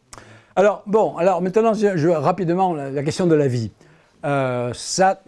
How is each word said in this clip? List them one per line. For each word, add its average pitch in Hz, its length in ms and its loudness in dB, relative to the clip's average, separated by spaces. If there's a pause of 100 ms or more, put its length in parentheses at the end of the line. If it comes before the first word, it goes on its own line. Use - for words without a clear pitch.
(540)
Alors, 190 320 2
bon, 196 300 0
alors 175 260 0
maintenant, 220 320 2
je, 202 220 0
je, 151 120 2
rapidement, 175 680 0
la, 139 180 -8
la 139 100 -4
question 156 240 -2
de 160 80 4
la 147 140 4
vie. 120 240 -2 (520)
Euh, 127 480 -2
ça, - 560 -2